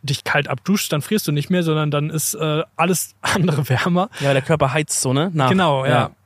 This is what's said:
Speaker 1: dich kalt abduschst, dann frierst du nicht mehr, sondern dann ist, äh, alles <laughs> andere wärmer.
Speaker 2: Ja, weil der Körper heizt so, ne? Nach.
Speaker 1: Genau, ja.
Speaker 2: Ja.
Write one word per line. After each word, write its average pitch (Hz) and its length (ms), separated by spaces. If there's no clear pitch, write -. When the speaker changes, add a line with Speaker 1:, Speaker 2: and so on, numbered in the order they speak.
Speaker 1:
dich 139 200
kalt 143 240
abduschst, - 460
dann 147 80
frierst - 260
du 160 40
nicht 147 180
mehr, 180 140
sondern 156 260
dann 147 220
ist, 156 240
äh, 156 260
alles 175 420
<laughs> - 60
andere 151 460
wärmer. 175 400
Speaker 2:
Ja, 139 80
weil 139 80
der 131 80
Körper 147 280
heizt 151 300
so, 127 120
ne? 165 200
Nach. 135 160
Speaker 1:
Genau, 160 340
ja. 135 80
Speaker 2:
Ja. 131 180